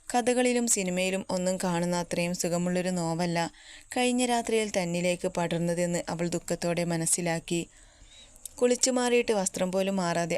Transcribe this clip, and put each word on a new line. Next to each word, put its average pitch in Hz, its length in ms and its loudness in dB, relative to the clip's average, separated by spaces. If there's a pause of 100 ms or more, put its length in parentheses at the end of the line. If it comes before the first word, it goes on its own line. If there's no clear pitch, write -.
കഥകളിലും 247 600 2
സിനിമയിലും 185 600 0
ഒന്നും 185 260 0
കാണുന്ന 175 400 0
അത്രയും 175 380 -2
സുഖമുള്ളൊരു 180 580 0
നോവല്ല 170 460 0 (520)
കഴിഞ്ഞ 247 360 2
രാത്രിയിൽ 226 440 0
തന്നിലേക്ക് 175 600 0
പടർന്നതെന്ന് 170 800 0
അവൾ 175 200 -2
ദുഃഖത്തോടെ 175 560 -2
മനസ്സിലാക്കി. 170 800 0 (960)
കുളിച്ചു 247 340 2
മാറിയിട്ട് 240 420 2
വസ്ത്രം 185 380 0
പോലും 190 260 0
മാറാതെ 170 420 0